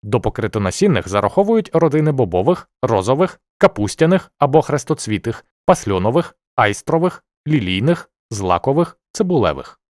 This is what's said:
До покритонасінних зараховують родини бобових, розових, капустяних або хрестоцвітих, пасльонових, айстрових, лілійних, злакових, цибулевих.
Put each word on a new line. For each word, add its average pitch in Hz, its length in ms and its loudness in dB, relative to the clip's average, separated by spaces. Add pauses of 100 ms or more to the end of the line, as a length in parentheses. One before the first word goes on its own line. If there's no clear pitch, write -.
До 107 180 -2
покритонасінних 107 880 -2
зараховують 202 640 0
родини 156 400 2
бобових, 120 580 0 (120)
розових, 127 580 0 (180)
капустяних 160 800 2
або 143 240 4
хрестоцвітих, 117 840 -4 (220)
пасльонових, 113 720 0 (200)
айстрових, 151 680 -2 (240)
лілійних, 117 600 0 (200)
злакових, 101 680 -2 (140)
цибулевих. 110 760 -2